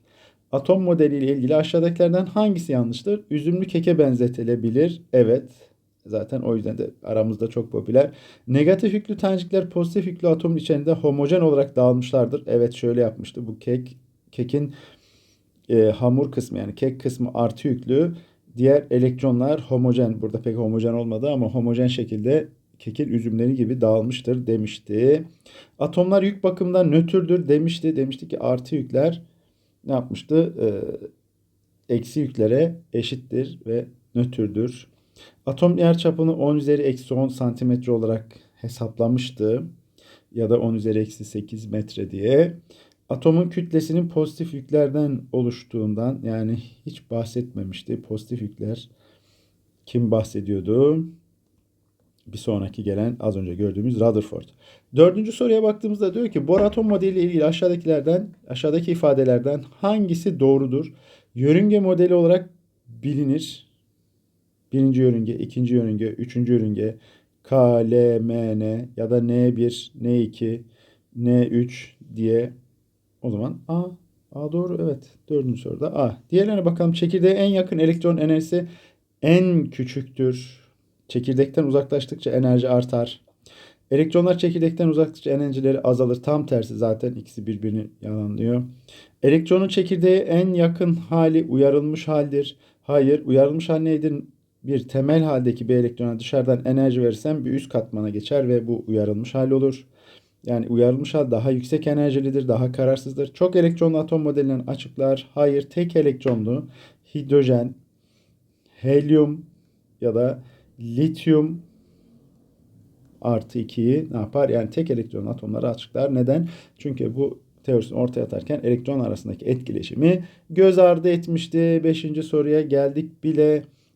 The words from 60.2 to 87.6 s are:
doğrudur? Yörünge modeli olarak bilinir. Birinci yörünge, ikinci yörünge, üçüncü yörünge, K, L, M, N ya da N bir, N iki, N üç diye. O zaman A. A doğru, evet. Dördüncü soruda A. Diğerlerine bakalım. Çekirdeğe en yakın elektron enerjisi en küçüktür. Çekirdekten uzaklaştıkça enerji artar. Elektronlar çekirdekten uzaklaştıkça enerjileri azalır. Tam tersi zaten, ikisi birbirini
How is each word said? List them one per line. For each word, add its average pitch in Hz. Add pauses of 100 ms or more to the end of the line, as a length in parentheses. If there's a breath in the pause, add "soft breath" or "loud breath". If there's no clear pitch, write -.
doğrudur? 135 (420 soft breath)
Yörünge 175
modeli 180
olarak 175 (380)
bilinir. 139 (1000)
Birinci 135
yörünge, 120
ikinci 123
yörünge, 113
üçüncü 120
yörünge, 107 (460 soft breath)
K, 123 (140)
L, 120
M, 113
N 110
ya 110
da 120
N 123
bir, 120 (100)
N 120
iki, 113 (520 soft breath)
N 123
üç 123 (200)
diye. 113 (680)
O 123
zaman 107 (100)
A. 170 (480)
A 151
doğru, 175
evet. 156 (200)
Dördüncü 131
soruda -
A. 123 (120)
Diğerlerine 196
bakalım. 170
Çekirdeğe 175
en 196
yakın 185
elektron 165
enerjisi 160 (540 loud breath)
en 170
küçüktür. 127 (460)
Çekirdekten 135
uzaklaştıkça 135
enerji 123
artar. 123 (680 loud breath)
Elektronlar 175
çekirdekten 170
uzaklaştıkça 156
enerjileri 135
azalır. 123
Tam 151
tersi 113
zaten, 113
ikisi 107
birbirini 107 (140)